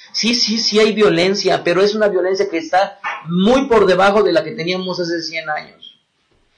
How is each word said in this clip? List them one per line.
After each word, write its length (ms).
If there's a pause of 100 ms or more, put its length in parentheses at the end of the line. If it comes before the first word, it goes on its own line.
(120)
Sí, 220
sí, 240
sí 200
hay 160
violencia, 680
pero 180
es 120
una 140
violencia 400
que 100
está 420 (280)
muy 400
por 180
debajo 360
de 100
la 120
que 80
teníamos 480
hace 200
cien 300
años. 480 (580)